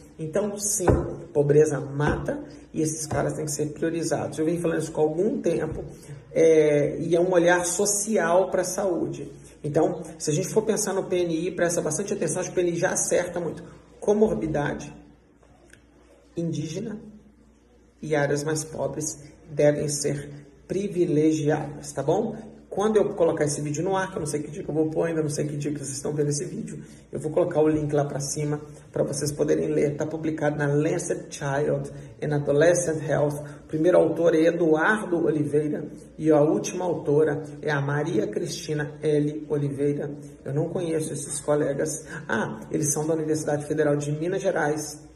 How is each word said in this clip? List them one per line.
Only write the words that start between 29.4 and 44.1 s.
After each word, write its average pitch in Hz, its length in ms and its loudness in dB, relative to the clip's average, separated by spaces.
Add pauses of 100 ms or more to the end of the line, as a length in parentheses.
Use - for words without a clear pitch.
ler. 151 260 2
Tá 156 120 -2
publicado 151 500 -2
na 143 100 0
Lancet 156 640 0
Child 143 640 -2 (300)
and 151 120 -2
Adolescent 147 720 4
Health. 147 380 0 (200)
O - 40 -20
primeiro 170 300 4
autor 165 360 4
é 160 120 6
Eduardo 170 760 2
Oliveira 147 640 0 (300)
e 156 140 0
a 151 100 8
última 180 460 2
autora 147 560 2 (180)
é 151 100 -4
a 147 120 0
Maria 156 440 0
Cristina 151 760 -4
L. 151 480 0
Oliveira. 143 600 -2 (320)
Eu 143 120 -6
não 165 160 0
conheço 160 420 -2
esses - 300 -8
colegas. 147 640 0 (200)
Ah, 180 320 -2 (120)
eles 151 200 0
são 151 160 -2
da 160 60 0
Universidade 151 540 0
Federal 147 300 2
de 143 160 -4